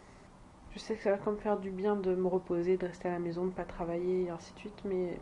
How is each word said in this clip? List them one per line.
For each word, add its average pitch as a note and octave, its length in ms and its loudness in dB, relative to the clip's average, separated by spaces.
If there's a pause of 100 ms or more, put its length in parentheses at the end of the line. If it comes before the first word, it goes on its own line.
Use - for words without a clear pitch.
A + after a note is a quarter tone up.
(720)
Je G#3 80 -12
sais - 160 -2
que - 80 -12
ça G#3 80 6
va G3+ 60 6
quand G#3 140 0
même G#3 80 -2
faire G#3 180 2
du G3 120 -4
bien G3 260 2
de F#3+ 200 2
me F#3 120 2
reposer, F3+ 480 2
de F3+ 120 0
rester F3 200 -4
à F3+ 40 2
la F3 80 -2
maison, F3 260 0
de F#3 60 2
pas F3+ 140 -6
travailler, F3+ 580 0
et F3 60 -2
ainsi F3 260 -10
de - 40 -18
suite, G#3 240 -12
mais, F#3 380 0